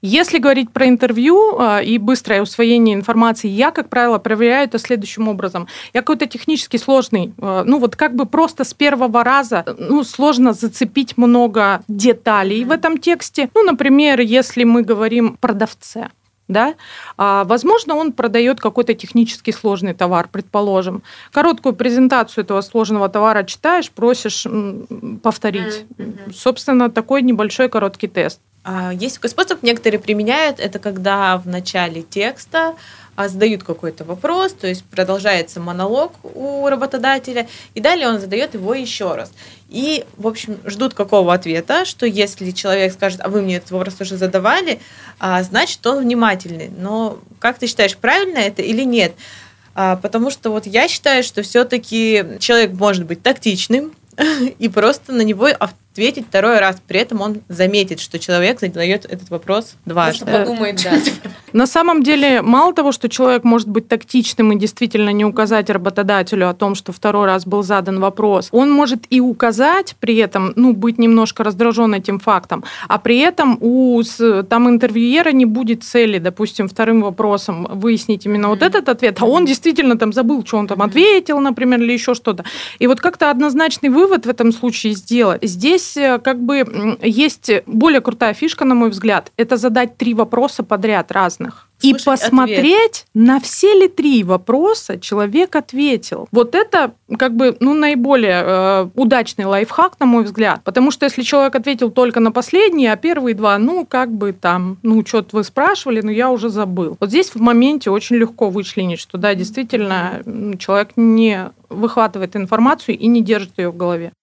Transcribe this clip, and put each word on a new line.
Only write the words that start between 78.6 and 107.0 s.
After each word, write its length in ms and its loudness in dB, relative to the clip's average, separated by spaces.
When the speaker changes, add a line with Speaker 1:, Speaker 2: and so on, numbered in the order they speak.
Speaker 2:
Мгм. 80 2
Speaker 1:
этот 200 0
ответ, 320 0
а 60 2
он 180 4
действительно 540 2
там 140 0
забыл, 340 0
что 120 -2
он 100 -2
там 100 -4
Speaker 2:
Мгм. 100 2
Speaker 1:
ответил, 520 2
например, 420 0
или 100 0
ещё 220 -2
что-то. 300 -6
И 80 2
вот 140 2
как-то 280 0
однозначный 600 0
вывод 340 4
в 60 -4
этом 220 2
случае 420 -2
сделать. 480 0
Здесь, 540 0
э, 260 2
как 180 0
бы, 180 0
м, 440 -2
есть 480 0
более 340 4
крутая 340 -2
фишка, 300 -4
на 120 4
мой 140 4
взгляд, 460 -2
это 200 0
задать 400 0
три 180 -2
вопроса 480 0
подряд 480 0
разных. 300 -2
И 100 6
Speaker 3:
Слушать 120 -2
Speaker 1:
посмотреть, 540 2
Speaker 3:
ответ. 560 2
Speaker 1:
на 260 6
все 320 2
ли 160 6
три 340 2
вопроса 800 0
человек 560 -2
ответил. 760 -2
Вот 220 2
это, 380 2
как 160 0
бы, 260 2
ну, 120 2
наиболее, 720 2
э, 500 2
удачный 520 0
лайфхак, 540 0
на 60 0
мой 180 4
взгляд. 400 0
Потому 260 2
что 160 -2
если 160 -2
человек 340 2
ответил 340 -2
только 300 2
на 120 4
последний, 600 2
а 40 0
первые 380 -2
два, 240 2
ну, 300 0
как 240 -2
бы 220 -4
там, 480 -2
ну, 200 2
чё-то 340 -4
вы 60 0
спрашивали, 600 -2
но 80 -4
я 200 0
уже 200 -2
забыл. 500 -4